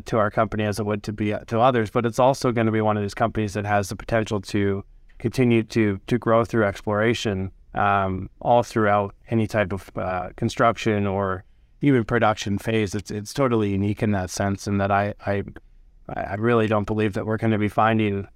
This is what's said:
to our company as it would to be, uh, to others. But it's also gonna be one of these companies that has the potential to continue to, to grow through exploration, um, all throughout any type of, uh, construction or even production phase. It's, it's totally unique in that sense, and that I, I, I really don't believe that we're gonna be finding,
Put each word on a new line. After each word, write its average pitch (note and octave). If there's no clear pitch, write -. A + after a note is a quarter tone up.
to -
our G#2
company G#2+
as G#2
it G#2+
would G#2
to -
be, G#2
uh, G#2
to -
others. A#2
But A#2+
it's A#2
also C3
gonna A2
be A2
one G#2+
of G#2
these G2
companies G#2+
that G#2
has G#2
the G#2
potential A2
to G2+
continue A#2+
to, G#2
to B2
grow A2+
through A2+
exploration, G#2
um, G2
all A#2+
throughout G#2
any A2+
type G2+
of, -
uh, F#2
construction A2
or F#2+
even C3
production A2
phase. A2
It's, G#2
it's G#2
totally A#2
unique G2+
in A2
that F#2
sense, G2
and G2+
that G2
I, G2+
I, G2+
I -
really A2+
don't G#2
believe G#2+
that G#2+
we're A2
gonna A2
be G#2
finding, A2